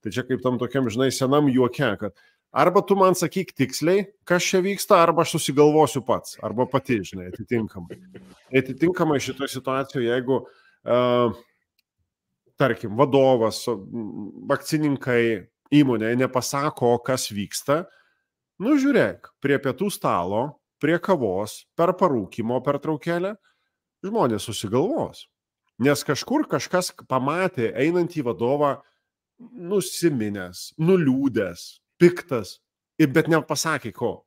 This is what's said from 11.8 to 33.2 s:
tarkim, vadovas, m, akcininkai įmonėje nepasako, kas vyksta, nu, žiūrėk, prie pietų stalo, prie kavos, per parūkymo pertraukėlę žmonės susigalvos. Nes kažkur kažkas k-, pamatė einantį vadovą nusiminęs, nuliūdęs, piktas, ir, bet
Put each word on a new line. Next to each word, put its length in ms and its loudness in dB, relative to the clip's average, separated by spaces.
tarkim, 360 -2
vadovas, 680 2
m, 840 -8
akcininkai 760 0
įmonėje 440 4
nepasako, 840 0
kas 320 -4
vyksta, 540 -4
nu, 160 2
žiūrėk, 600 0
prie 220 0
pietų 320 -4
stalo, 540 -2
prie 240 0
kavos, 720 -2
per 220 0
parūkymo 680 -2
pertraukėlę 720 -4
žmonės 400 0
susigalvos. 800 -4
Nes 260 0
kažkur 420 -2
kažkas 460 -4
k-, 140 -20
pamatė 680 -2
einantį 500 -2
vadovą 540 0
nusiminęs, 1300 -4
nuliūdęs, 880 2
piktas, 640 2
ir, 120 4
bet 160 2